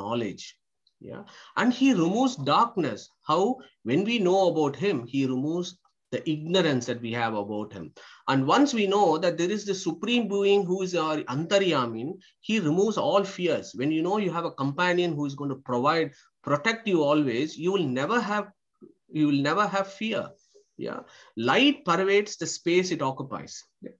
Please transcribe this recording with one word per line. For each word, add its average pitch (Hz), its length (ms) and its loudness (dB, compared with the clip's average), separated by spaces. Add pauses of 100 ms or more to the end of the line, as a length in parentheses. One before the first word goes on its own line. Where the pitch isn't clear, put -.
knowledge. 110 540 -6 (540)
Yeah. 214 140 -14 (320)
And 233 220 2
he 269 140 6
removes 208 440 2
darkness. 147 760 0 (180)
How? 196 280 2 (260)
When 147 220 2
we 226 160 0
know 185 200 4 (100)
about 147 260 0
him, 143 280 -2
he 135 220 -2
removes 151 500 -4 (360)
the 123 80 -4 (140)
ignorance 151 520 0
that 117 200 -6
we 113 40 -6 (100)
have 113 140 -2
about 104 380 -6
him. 85 200 -14 (360)
And 135 180 2
once 254 260 4
we 214 140 0
know 190 320 4
that 170 180 0
there 170 140 0
is 208 140 -4
the 196 100 -2
supreme 208 540 -2
being 202 360 2
who 185 180 -2
is 180 120 -4
our 156 220 0 (180)
Antaryamin, 151 800 0 (280)
he 214 200 -2
removes 180 380 2
all 170 260 2
fears. 165 500 -4
When 131 160 -2
you 160 100 0
know 185 180 0
you 190 120 0
have 170 140 -4
a - 80 -6 (120)
companion 175 520 0
who 147 100 -2
is 139 80 -6
going 139 160 -6
to 131 60 -6 (140)
provide, 143 420 0 (320)
protect 220 420 -2
you 175 160 4
always, 147 560 0
you 170 140 -2
will 180 160 0 (120)
never 208 200 0
have, 202 320 -4 (580)
you 151 160 2
will 143 240 2
never 202 160 2
have 196 260 -2
fear. - 360 -6 (480)
Yeah. - 240 -8 (360)
Light 254 480 4
pervades 196 520 2
the 156 100 -6
space 180 460 0
it 143 100 -2
occupies. 131 580 -6 (400)